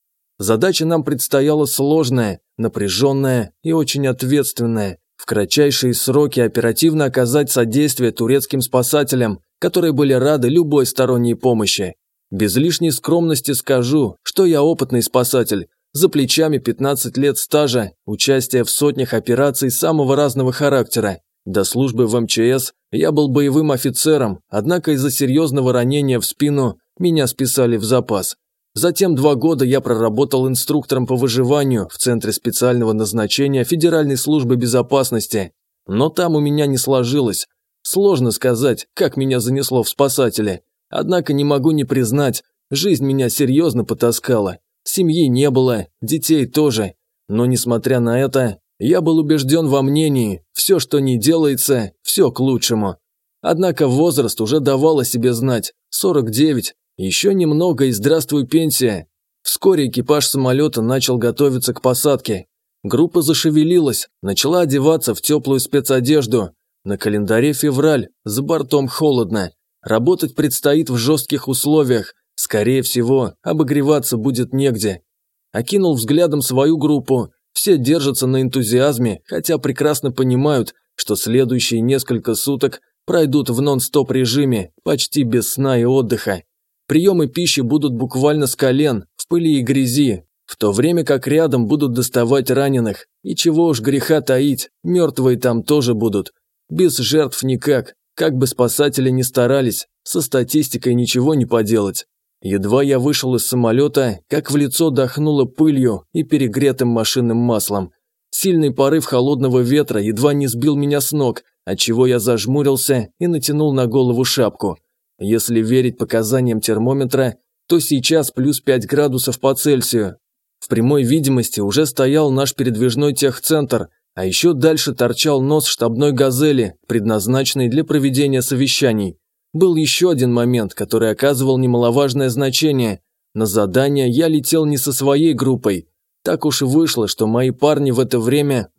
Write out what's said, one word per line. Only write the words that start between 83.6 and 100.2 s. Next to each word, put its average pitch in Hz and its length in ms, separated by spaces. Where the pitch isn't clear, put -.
нон-стоп 139 500
режиме, 123 640
почти 147 380
без 117 300
сна 135 260
и 117 60
отдыха. 113 600
Приёмы 165 380
пищи 156 340
будут 139 320
буквально 135 540
с 123 100
колен, 135 480
в - 120
пыли 160 300
и 127 40
грязи, 127 600
в - 100
то 104 160
время 151 320
как 135 240
рядом 135 380
будут 143 260
доставать 123 580
раненых. 127 560
И - 140
чего 170 300
уж 139 160
греха 139 400
таить, 135 480
мёртвые 135 560
там 117 240
тоже 139 300
будут. 104 400
Без 160 260
жертв 135 460
никак, 131 520
как 156 180
бы 131 120
спасатели 131 640
ни 127 120
старались, 127 640
со - 180